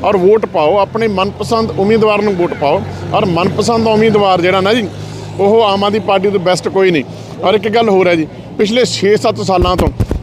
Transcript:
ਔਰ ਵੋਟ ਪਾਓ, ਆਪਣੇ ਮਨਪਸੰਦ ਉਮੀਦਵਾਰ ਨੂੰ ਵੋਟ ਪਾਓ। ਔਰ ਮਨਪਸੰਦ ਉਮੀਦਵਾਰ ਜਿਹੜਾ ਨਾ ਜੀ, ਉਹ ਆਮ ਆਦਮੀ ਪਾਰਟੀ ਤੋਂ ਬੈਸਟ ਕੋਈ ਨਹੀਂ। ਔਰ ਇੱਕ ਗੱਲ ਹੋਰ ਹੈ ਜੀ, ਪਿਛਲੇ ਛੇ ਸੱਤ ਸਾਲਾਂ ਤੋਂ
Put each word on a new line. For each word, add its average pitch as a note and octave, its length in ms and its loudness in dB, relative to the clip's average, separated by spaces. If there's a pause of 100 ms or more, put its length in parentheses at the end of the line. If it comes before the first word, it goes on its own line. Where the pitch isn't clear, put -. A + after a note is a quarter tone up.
ਔਰ G3+ 120 2
ਵੋਟ G3+ 300 4
ਪਾਓ, F3+ 320 0
ਆਪਣੇ A3 300 -2
ਮਨਪਸੰਦ G3+ 640 -2
ਉਮੀਦਵਾਰ G#3 520 2
ਨੂੰ G#3 120 0
ਵੋਟ F3 200 -2
ਪਾਓ। D3+ 280 0 (320)
ਔਰ G#3 100 2
ਮਨਪਸੰਦ G3+ 640 0
ਉਮੀਦਵਾਰ G#3+ 540 2
ਜਿਹੜਾ F#3 200 2
ਨਾ G3+ 140 2
ਜੀ, G#3+ 140 -2 (500)
ਉਹ G#3 240 4
ਆਮ G3 220 0
ਆਦਮੀ G#3 140 0
ਪਾਰਟੀ G3 320 0
ਤੋਂ G3 100 0
ਬੈਸਟ F3+ 280 0
ਕੋਈ F#3+ 220 2
ਨਹੀਂ। D3 140 0 (380)
ਔਰ F#3 120 2
ਇੱਕ G#3+ 140 -2
ਗੱਲ A3+ 200 2
ਹੋਰ F#3 200 4
ਹੈ F3 60 2
ਜੀ, D#3 120 -2 (320)
ਪਿਛਲੇ A3 260 2
ਛੇ G3+ 320 0
ਸੱਤ G#3+ 240 -2
ਸਾਲਾਂ F3+ 360 0
ਤੋਂ E3 120 0 (340)